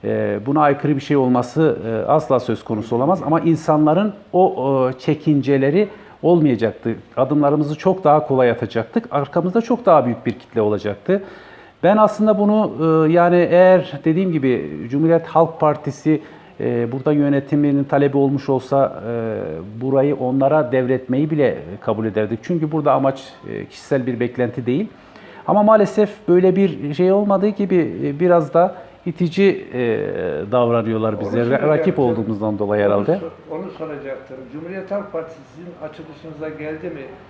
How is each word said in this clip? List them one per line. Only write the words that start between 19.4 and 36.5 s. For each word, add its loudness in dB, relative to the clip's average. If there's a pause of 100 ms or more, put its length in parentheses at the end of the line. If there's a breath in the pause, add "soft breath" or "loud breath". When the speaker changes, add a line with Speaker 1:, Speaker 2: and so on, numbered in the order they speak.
Speaker 1:
burayı 0
onlara 0
devretmeyi 0
bile 0 (220)
kabul -2
ederdik. -2
Çünkü -4
burada 0
amaç, 0 (280)
e, -8
kişisel -4
bir -4
beklenti -4
değil. -2 (580 loud breath)
Ama 2
maalesef 4 (180)
böyle 4
bir -2
şey 2
olmadığı 2
gibi, 0
e, -4
biraz 2
da 4 (320 loud breath)
itici, 0
e, -4 (720)
davranıyorlar 0
bize. -2
Speaker 2:
Onu 0
Speaker 1:
Ra-, 0
rakip 0
Speaker 2:
soracaktım. 0
Speaker 1:
olduğumuzdan -2
dolayı 0
herhalde. 2
Speaker 2:
Onu 0
so-, -12
onu -12
soracaktım. -12 (160)
Cumhuriyet -12
Halk -8
Partisi -10 (140)
sizin -18 (120)
açılışınıza -14
geldi -12